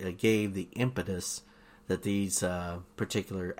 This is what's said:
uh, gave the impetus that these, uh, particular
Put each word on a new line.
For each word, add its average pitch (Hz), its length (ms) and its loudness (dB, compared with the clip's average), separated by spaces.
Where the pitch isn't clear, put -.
uh, 90 100 0
gave 107 380 4
the 95 220 -2
impetus 95 680 -2
that 92 160 0
these, 101 400 2
uh, 90 360 -2
particular 95 640 -2